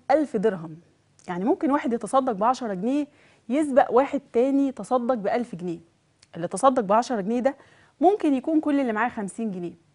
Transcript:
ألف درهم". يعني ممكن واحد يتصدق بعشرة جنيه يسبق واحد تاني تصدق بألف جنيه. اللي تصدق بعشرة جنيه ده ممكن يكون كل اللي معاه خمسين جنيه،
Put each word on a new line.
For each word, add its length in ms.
ألف 260
درهم". 400
يعني 180
ممكن 260
واحد 220
يتصدق 380
بعشرة 420
جنيه 340
يسبق 420
واحد 300
تاني 380
تصدق 420
بألف 420
جنيه. 240
اللي 120
تصدق 340
بعشرة 400
جنيه 180
ده 160
ممكن 320
يكون 260
كل 200
اللي 140
معاه 160
خمسين 420
جنيه، 220